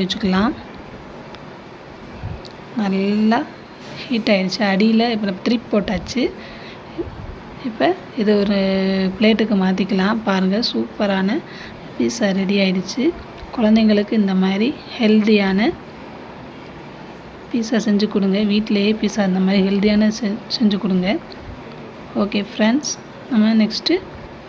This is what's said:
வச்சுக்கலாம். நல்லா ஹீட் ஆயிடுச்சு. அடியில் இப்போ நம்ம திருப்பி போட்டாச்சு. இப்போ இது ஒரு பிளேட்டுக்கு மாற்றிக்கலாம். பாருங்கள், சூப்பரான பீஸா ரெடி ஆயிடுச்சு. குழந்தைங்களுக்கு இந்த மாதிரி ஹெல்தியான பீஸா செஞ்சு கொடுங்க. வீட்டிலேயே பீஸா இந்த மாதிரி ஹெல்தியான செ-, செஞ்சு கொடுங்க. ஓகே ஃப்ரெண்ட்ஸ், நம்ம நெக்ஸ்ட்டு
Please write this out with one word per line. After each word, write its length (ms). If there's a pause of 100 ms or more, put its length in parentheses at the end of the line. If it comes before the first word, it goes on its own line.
வச்சுக்கலாம். 520 (2250)
நல்லா 560 (680)
ஹீட் 300
ஆயிடுச்சு. 360
அடியில் 340 (100)
இப்போ 140
நம்ம 180
திருப்பி 280
போட்டாச்சு. 480 (1400)
இப்போ 200 (320)
இது 100 (100)
ஒரு 160 (600)
பிளேட்டுக்கு 440
மாற்றிக்கலாம். 560 (120)
பாருங்கள், 420
சூப்பரான 680 (600)
பீஸா 320 (100)
ரெடி 240
ஆயிடுச்சு. 420 (520)
குழந்தைங்களுக்கு 640
இந்த 220
மாதிரி 260 (280)
ஹெல்தியான 720 (1800)
பீஸா 340
செஞ்சு 280
கொடுங்க. 260 (120)
வீட்டிலேயே 380 (120)
பீஸா 280
இந்த 160
மாதிரி 220
ஹெல்தியான 500
செ-, 160 (220)
செஞ்சு 280
கொடுங்க. 300 (1120)
ஓகே 180 (100)
ஃப்ரெண்ட்ஸ், 400 (380)
நம்ம 320
நெக்ஸ்ட்டு 400 (460)